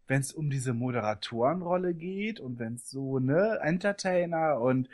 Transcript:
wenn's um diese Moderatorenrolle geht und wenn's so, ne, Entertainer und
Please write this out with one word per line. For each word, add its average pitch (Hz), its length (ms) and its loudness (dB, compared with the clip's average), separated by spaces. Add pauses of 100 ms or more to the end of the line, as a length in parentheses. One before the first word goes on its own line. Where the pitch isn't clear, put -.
wenn's 135 260 0
um 147 180 -2
diese 131 220 -2
Moderatorenrolle 127 1200 0
geht 190 460 -6
und 127 180 -8
wenn's 117 320 -8
so, 135 280 -2
ne, 165 440 2
Entertainer 170 1000 2
und 127 340 2